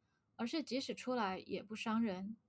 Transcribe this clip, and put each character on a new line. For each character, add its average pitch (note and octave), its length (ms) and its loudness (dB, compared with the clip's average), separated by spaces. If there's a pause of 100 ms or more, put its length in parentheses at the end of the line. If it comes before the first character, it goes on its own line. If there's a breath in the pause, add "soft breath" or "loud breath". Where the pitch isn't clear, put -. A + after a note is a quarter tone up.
(360)
而 A3+ 100 -2
是 D4+ 160 0
即 B3+ 200 0
使 B3 120 -2
出 - 200 -2
来 G3 260 2
也 - 240 -4
不 G3+ 100 -10
伤 A3 300 2
人。 G3+ 320 0 (140)